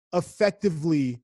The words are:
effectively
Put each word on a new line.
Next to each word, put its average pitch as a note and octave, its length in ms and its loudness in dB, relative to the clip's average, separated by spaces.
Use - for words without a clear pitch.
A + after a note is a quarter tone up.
effectively E3 1080 0